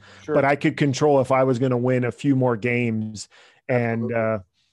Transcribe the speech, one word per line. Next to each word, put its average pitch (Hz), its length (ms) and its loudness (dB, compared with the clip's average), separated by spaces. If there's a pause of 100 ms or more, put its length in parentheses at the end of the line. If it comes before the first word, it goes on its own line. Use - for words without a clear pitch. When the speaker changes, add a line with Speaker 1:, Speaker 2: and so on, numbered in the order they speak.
(240)
Speaker 1:
Sure. 151 100 -6
Speaker 2:
but 147 100 4
I 139 120 2
could 151 200 -2
control 143 460 2
if 123 100 -2
I 131 120 2
was 131 160 0
gonna 127 180 0
win 123 260 0
a 120 80 -2
few 139 240 0
more 127 220 0
games. 110 720 -4 (380)
And, 117 380 -2
Speaker 1:
Absolutely. 117 100 -4
Speaker 2:
uh, 110 240 -2 (340)